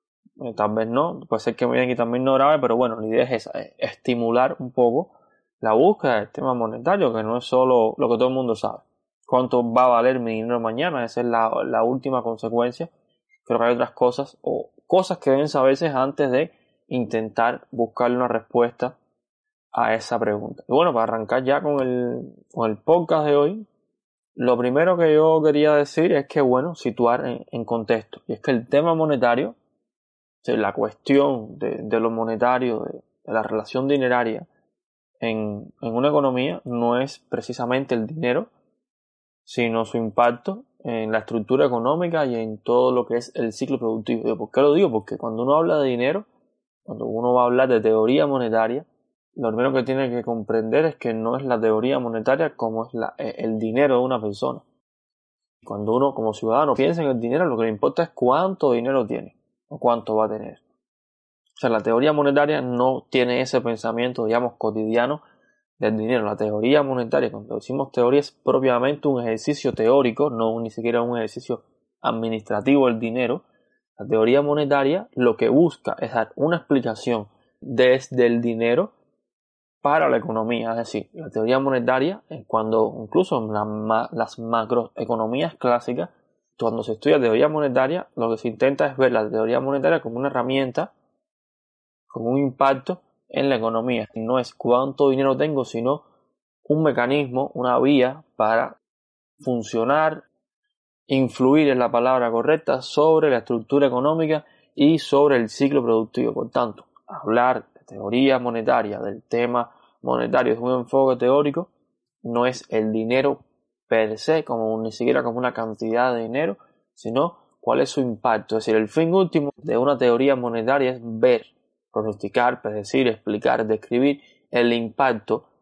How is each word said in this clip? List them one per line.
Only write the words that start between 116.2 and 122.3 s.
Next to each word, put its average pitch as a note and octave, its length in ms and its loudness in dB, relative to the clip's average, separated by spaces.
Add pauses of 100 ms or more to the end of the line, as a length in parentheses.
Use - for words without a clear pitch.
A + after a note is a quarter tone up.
dinero, C#3+ 360 -4 (340)
sino C#3 460 -4 (200)
cuál B2 220 0
es C#3 80 0
su - 120 -4
impacto. A2 580 -2
Es A2 80 -8
decir, A2 140 4
el A2 80 -2
fin E3 240 0
último E3 440 0
de C#3+ 200 -4
una C3 220 2
teoría C3 380 4
monetaria B2 560 -2
es B2+ 100 -10
ver, A#2 440 2 (440)
pronosticar, A2 680 -2